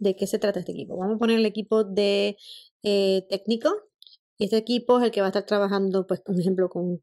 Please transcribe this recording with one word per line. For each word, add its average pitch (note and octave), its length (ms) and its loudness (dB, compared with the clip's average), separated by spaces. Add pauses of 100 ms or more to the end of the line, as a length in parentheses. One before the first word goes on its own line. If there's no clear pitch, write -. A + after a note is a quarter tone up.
de G3 160 0
qué G3+ 100 -4
se G#3 140 -2
trata G3+ 180 -2
este F3+ 140 -8
equipo. E3+ 240 -10
Vamos F#3+ 180 -2
a A3 40 -4
poner A3+ 200 2
el A3 80 4
equipo G#3+ 380 0
de, G3+ 520 0 (460)
eh, G3 480 2
técnico. A3+ 400 0 (680)
Este G#3 160 0
equipo A#3+ 420 2
es B3 60 4
el A3+ 80 2
que G#3 80 0
va G3 80 2
a - 20 -2
estar G3 140 -2
trabajando, G3 640 0
pues, F#3 160 -2
por F#3 160 -4
ejemplo, F3+ 300 2
con F3 340 -4